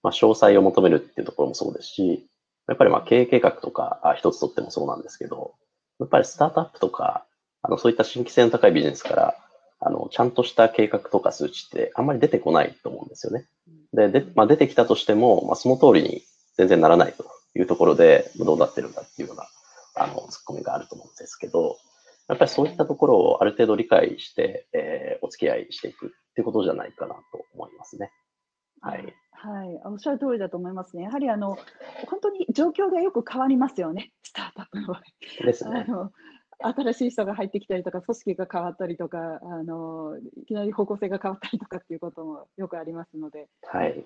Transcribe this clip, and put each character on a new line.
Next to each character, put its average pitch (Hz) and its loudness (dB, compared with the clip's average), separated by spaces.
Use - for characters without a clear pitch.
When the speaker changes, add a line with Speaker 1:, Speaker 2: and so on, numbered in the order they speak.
Speaker 1:
ま - 0
あ、 - 0
詳 - 4
細 104 6
を 95 6
求 95 4
め 90 6
る 78 6
っ - 0
て - -8
い - -6
う - -8
と - -10
こ - -2
ろ 65 0
も - -10
そ - -6
う - -8
で - -14
す - -16
し、 92 -2
や - -4
っ - -4
ぱ 120 6
り 98 6
ま - 2
あ、 - -4
経 120 4
営 123 4
計 123 2
画 117 2
と - -10
か、 - -6
あ、 80 2
一 - 0
つ - -14
と 73 -2
っ - -8
て - -4
も - -10
そ - -4
う 69 -4
な 57 -6
ん - -14
で - -16
す - -20
け - -12
ど、 - -12
や 139 -6
っ - -18
ぱ - 4
り - 6
ス - -18
タ 151 4
ー 156 -6
ト 160 0
ア 165 -4
ッ - -20
プ - -20
と - 0
か、 - -4
あ - -6
の、 - 0
そ 120 2
う - 4
い 117 -2
っ - -6
た - 2
新 - -8
規 120 -6
性 120 6
の 113 4
高 117 6
い - 8
ビ 78 2
ジ - 0
ネ - -2
ス - -18
か - -2
ら、 - 2
あ - -2
の、 - -4
ち - -8
ゃ 120 2
ん 120 0
と 123 0
し - -6
た 113 6
計 107 2
画 104 -2
と 98 -2
か - 0
数 73 -4
値 - -14
っ - -20
て - -2
あ - -4
ん 131 0
ま 143 0
り 123 -4
出 - 4
て - 2
こ 80 0
な 76 4
い - -4
と - -6
思 - -12
う - -14
ん - -18
で - -20
す - -12
よ - -6
ね。 131 -8
で、 107 4
で、 131 2
ま 110 6
あ、 - 6
出 151 6
て - 2
き - -10
た 120 6
と 113 2
し - -8
て 110 2
も、 110 4
ま - -2
あ、 - 2
そ - -4
の 131 4
通 117 8
り - 2
に - -4
全 92 6
然 87 8
な 78 6
ら 85 10
な 87 6
い - -14
と - -14
い - -2
う 90 0
と 87 0
こ 82 4
ろ 80 6
で、 80 8
ま 87 -4
あ、 - -2
ど 78 4
う - -4
な 82 4
っ - -12
て 62 -4
る - -10
ん - -18
だ - -12
っ - -20
て - -10
い - -6
う - -16
よ - -16
う - -16
な、 - -16
あ - -2
の、 - -10
ツ - -16
ッ - -20
コ - -12
ミ - -10
が - -6
あ - -6
る - -14
と - -16
思 - -20
う - -20
ん - -20
で - -20
す - -20
け - -12
ど、 82 -2
や - 0
っ - -12
ぱ - 4
り 135 -10
そ 143 0
う 151 0
い - -8
っ - -12
た 165 0
と 147 -4
こ 147 2
ろ 113 6
を - 2
あ 98 4
る 104 2
程 117 2
度 107 2
理 - -4
解 - 2
し - -18
て、 - -4
え 78 -6
ー、 - -8
お - -12
付 - -4
き - 0
合 58 -2
い - -10
し - -16
て - -10
い - -16
く - -18
っ - -14
て - -4
い 110 -2
う - -2
こ 110 -6
と 107 0
じ 87 0
ゃ - -2
な - -8
い - -20
か - -12
な - -14
と - -16
思 - -16
い - -20
ま - -20
す - -20
ね。 98 -12
は - -12
い。 - -16
Speaker 2:
は 202 -14
い。 175 -14
あ、 196 -14
お 208 -12
っ - -16
し 254 -8
ゃ 285 -2
る 277 -4
通 277 -6
り 226 -4
だ 190 -6
と 180 -10
思 180 -8
い - -12
ま 185 -12
す - -20
ね。 175 -12
や 208 -10
は 269 -8
り 269 -2
あ 214 -2
の、 196 -6
本 392 -8
当 415 -2
に 381 -6
状 330 2
況 381 -2
が 349 0
よ 381 -2
く 233 -4
変 254 -6
わ 269 0
り 269 2
ま 233 0
す - -8
よ 160 -6
ね、 190 -12
ス - -20
タ - -12
ー - -16
ト 196 -16
ア - -16
ッ - -20
プ 101 -12
の - -10
場 90 -8
合。 - -12
Speaker 1:
で 120 2
す - -8
ね。 226 -8
Speaker 2:
あ 247 -6
の、 190 -8
新 240 -4
し 240 -4
い - -2
人 220 -4
が 202 -8
入 208 -8
っ - -10
て 202 -6
き - -14
た 190 -4
り 180 -6
と 180 -8
か、 180 -10
組 233 -6
織 190 -8
が 185 -8
変 175 -6
わ 175 -6
っ 170 -14
た 190 -8
り 170 -8
と 170 -10
か、 165 -10
あ 170 -12
の、 160 -12
い - -20
き 220 -8
な 208 -6
り 208 -4
方 208 -4
向 202 -8
性 202 -6
が 196 -6
変 190 -8
わ 196 -12
っ - -20
た - -14
り 220 -6
と 202 -12
か - -16
っ - -16
て 165 -14
い - -16
う - -16
こ 175 -12
と 160 -18
も 156 -16
よ 190 -10
く 175 -14
あ 160 -14
り 160 -12
ま 170 -14
す - -20
の 156 -14
で。 151 -20
Speaker 1:
は 87 -4
い。 73 -8